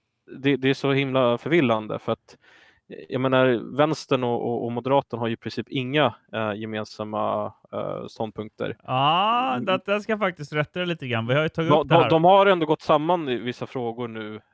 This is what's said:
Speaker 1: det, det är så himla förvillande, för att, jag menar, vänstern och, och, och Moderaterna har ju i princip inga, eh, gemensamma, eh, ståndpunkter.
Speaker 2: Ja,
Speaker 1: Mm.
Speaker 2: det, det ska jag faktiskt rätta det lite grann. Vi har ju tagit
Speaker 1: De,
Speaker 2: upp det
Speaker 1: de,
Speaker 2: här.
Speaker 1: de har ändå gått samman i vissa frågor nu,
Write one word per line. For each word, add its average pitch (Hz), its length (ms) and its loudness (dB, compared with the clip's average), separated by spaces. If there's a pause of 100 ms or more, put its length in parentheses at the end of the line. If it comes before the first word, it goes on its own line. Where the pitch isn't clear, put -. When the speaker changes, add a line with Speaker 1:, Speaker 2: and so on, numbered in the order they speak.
(380)
Speaker 1:
det, 139 180 2
det 131 120 0
är 135 60 2
så 139 180 0
himla 131 460 2
förvillande, 113 600 0
för - 140 -4
att, - 260 -10 (720)
jag 127 120 -4
menar, 131 560 2
vänstern 143 480 0
och, 120 220 -2
och, 120 180 -4
och 117 80 -6
Moderaterna 123 480 0
har 117 60 -2
ju 113 80 -2
i - 20 -6
princip - 320 -8
inga, 131 460 0 (180)
eh, 110 220 -4
gemensamma, 107 1000 -6 (200)
eh, 107 340 -8
ståndpunkter. 110 800 -10
Speaker 2:
Ja, 190 680 0
Speaker 1:
Mm. 247 120 -6
Speaker 2:
det, 190 220 -2
det 202 140 -2
ska 214 120 -6
jag 208 80 -4
faktiskt 180 320 -6
rätta 151 280 -4
det 180 60 -4
lite 160 220 -6
grann. 117 180 -2
Vi 123 80 0
har 147 80 2
ju 160 60 -2
tagit 160 220 -2
Speaker 1:
De, 151 100 6
Speaker 2:
upp 143 80 -4
det 151 60 4
Speaker 1:
de, 139 80 8
Speaker 2:
här. 120 80 4
Speaker 1:
de 160 140 6
har 196 220 8
ändå 175 200 4
gått 151 140 0
samman 160 480 2
i 123 80 0
vissa 117 300 -6
frågor 120 420 -6
nu, 107 320 -10 (140)